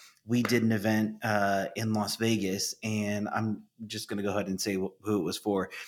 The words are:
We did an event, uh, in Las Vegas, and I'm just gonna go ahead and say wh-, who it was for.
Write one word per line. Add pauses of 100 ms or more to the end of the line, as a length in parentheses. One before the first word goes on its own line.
(260)
We
did
an
event,
uh, (100)
in
Las
Vegas,
and
I'm (240)
just
gonna
go
ahead
and
say
wh-,
who
it
was
for. (180)